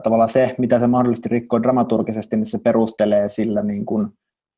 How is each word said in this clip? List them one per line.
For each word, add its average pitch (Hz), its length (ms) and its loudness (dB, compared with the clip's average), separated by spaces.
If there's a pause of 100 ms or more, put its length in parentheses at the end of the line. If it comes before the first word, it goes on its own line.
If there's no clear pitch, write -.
tavallaan 113 260 2
se, 127 300 2
mitä 123 200 2
se 120 80 2
mahdollisesti 120 420 0
rikkoo 117 340 -2
dramaturgisesti, 113 760 0
niin 107 100 0
se 110 120 -6
perustelee 107 720 0
sillä 104 340 -2
niin 104 240 -4
kuin 107 220 -2 (500)